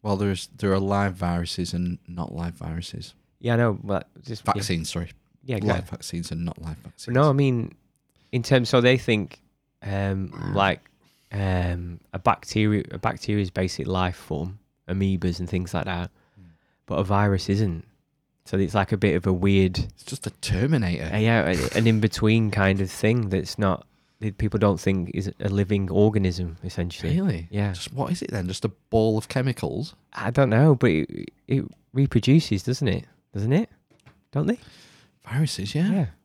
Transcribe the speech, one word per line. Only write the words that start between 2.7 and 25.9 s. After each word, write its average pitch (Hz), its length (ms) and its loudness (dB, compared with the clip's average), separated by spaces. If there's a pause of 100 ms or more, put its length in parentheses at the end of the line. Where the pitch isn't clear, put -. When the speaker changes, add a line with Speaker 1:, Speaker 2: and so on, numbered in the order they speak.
Speaker 2:
Yeah, 117 140 0
I 117 40 4
know, 113 260 2
but 98 240 -4 (160)
just, 110 220 -12
yeah. 101 80 0
Speaker 1:
Vaccines, 92 380 -2
sorry. 85 200 -6 (320)
Speaker 2:
Yeah, 127 120 -6
Speaker 1:
Live 101 80 -4
Speaker 2:
exactly. 90 340 0
Speaker 1:
vaccines - 340 -8
and 82 140 -6
not 82 160 -8
live 80 160 -10
vaccines. - 380 -12
Speaker 2:
No, 147 140 4
I 135 40 4
mean, 135 420 0 (560)
in 123 120 -2
terms, 123 260 4
so 127 120 6
they 123 160 6
think, 107 420 -2 (440)
um, 98 480 -2 (220)
like, 98 280 2 (500)
um, 90 680 -2 (140)
a 92 60 -8
bacteria, 107 720 0
a - 60 -10
bacteria's 104 520 -2
basic 92 380 -4
life 92 280 -2
form, 87 440 -8 (280)
amoebas 92 520 -2
and 87 100 -6
things 90 240 -4
like 87 120 -4
that, 87 260 -6 (240)
Speaker 1:
Hmm. 90 140 -20 (360)
Speaker 2:
but - 100 -6
a 92 80 0
virus 98 460 2
isn't. 98 340 0 (640)
So - 120 -2
it's 98 180 0
like 98 160 2
a 107 60 0
bit 90 180 4
of 90 100 0
a 95 80 4
weird 95 460 4
Speaker 1:
It's - 260 -8
just - 220 -10
a - 20 -6
Terminator. 98 840 0
Speaker 2:
uh, 104 40 0
yeah, 110 340 4
a-, 71 260 0
an 113 100 4
in-between 110 640 2
kind 98 280 2
of 95 120 -2
thing 110 380 0
that's 90 300 -2
not, 95 260 0 (360)
that 107 160 -6
people 107 220 -2
don't 101 200 4
think 95 340 0
is 95 260 -4
a 101 100 -2
living 98 420 0